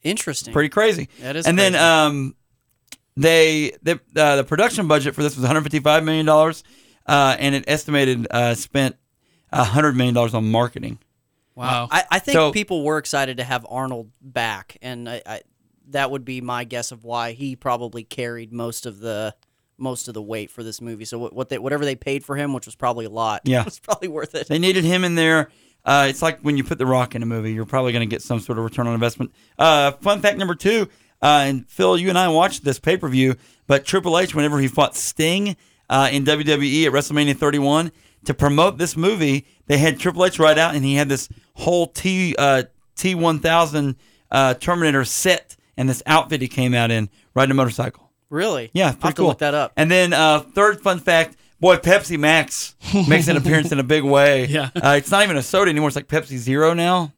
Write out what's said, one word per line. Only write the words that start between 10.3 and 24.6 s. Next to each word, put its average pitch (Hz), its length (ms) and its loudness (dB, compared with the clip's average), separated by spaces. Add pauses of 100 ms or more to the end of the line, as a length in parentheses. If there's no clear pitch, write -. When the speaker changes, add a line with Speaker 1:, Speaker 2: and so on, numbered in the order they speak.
Speaker 2:
on 110 160 0
marketing. 117 480 -2 (560)
Speaker 1:
Wow. 123 100 -12 (200)
Speaker 3:
Wow. 120 60 -12
Speaker 1:
I, 180 200 2
I 185 80 2
think 277 160 -2
Speaker 2:
So 156 180 4
Speaker 1:
people 196 300 -4
were 151 160 -2
excited 135 400 -4
to 123 60 -6
have 123 260 -6
Arnold 123 400 -8 (100)
back, 117 640 -8
and 120 260 -14
I, 120 160 -12
I, 107 160 -14 (500)
that 139 200 -2
would 135 160 -8
be 127 160 -10
my 123 220 -6
guess 120 280 -10
of 113 120 -20
why 117 280 -6
he 131 240 -10
probably 120 480 -6
carried 117 480 -10
most 117 320 -10
of 104 140 -14
the, 107 360 -8 (440)
most 127 300 -10
of 117 60 -14
the 107 80 -10
weight 104 280 -10
for 120 140 -16
this 110 160 -14
movie. 113 240 -14
So 117 140 -12
what, 120 140 -8
what 127 160 -10
they, 131 100 -8
whatever 143 260 -4
they 139 100 -4
paid 139 300 -8
for 139 120 -8
him, 143 160 -6
which 127 140 -10
was - 80 -20
probably 120 320 -4
a 101 40 -12
lot, 110 340 -4
Speaker 2:
Yeah. 127 200 0
Speaker 1:
<laughs> - 0 -
was 104 140 -12
probably 190 300 -6
worth 151 260 -10
it. - 140 -8
Speaker 2:
They 151 100 0
needed 185 260 2